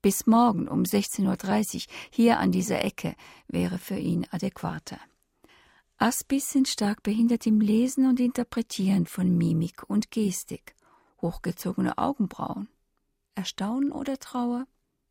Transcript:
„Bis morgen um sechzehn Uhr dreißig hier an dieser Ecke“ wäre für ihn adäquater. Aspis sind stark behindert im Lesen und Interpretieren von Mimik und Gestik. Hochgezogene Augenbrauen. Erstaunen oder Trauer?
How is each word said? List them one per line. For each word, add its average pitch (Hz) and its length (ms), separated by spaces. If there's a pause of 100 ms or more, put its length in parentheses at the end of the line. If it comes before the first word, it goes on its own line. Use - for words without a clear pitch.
„Bis - 240
morgen 226 440
um 175 160
sechzehn 202 420
Uhr 190 80
dreißig - 540 (200)
hier 233 300
an 185 140
dieser 185 320
Ecke“ - 300 (340)
wäre 180 280
für 190 200
ihn 170 340
adäquater. 165 680 (1000)
Aspis - 540
sind 269 180
stark 208 340
behindert 226 420
im 214 140
Lesen 240 480
und 247 140
Interpretieren 202 840
von 185 300
Mimik 170 520
und 208 200
Gestik. - 640 (480)
Hochgezogene - 760
Augenbrauen. - 720 (680)
Erstaunen 233 560
oder 269 280
Trauer? 240 480 (440)